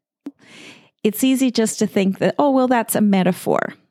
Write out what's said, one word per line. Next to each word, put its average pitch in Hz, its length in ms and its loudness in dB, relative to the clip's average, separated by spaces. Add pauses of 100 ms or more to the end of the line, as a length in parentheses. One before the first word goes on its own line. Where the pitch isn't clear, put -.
(1040)
It's 208 180 -2
easy 262 280 2
just 220 300 -2
to 214 60 0
think 190 340 -2
that, 180 180 0
"Oh, 285 140 2
well, 254 160 2
that's 233 260 0
a 214 80 0
metaphor." 180 720 0 (160)